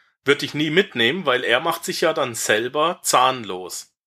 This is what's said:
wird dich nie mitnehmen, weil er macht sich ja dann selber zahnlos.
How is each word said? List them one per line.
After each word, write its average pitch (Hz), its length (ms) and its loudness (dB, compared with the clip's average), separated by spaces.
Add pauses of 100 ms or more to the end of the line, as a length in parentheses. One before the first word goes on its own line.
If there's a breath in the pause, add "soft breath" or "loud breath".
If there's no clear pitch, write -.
(240)
wird 143 180 2
dich 147 120 -6
nie 151 160 -2
mitnehmen, 156 560 0
weil 127 180 2
er 120 160 2
macht 165 260 -2
sich - 160 -4
ja 160 120 2
dann 135 220 -2
selber 131 680 0
zahnlos. 113 920 -2 (120)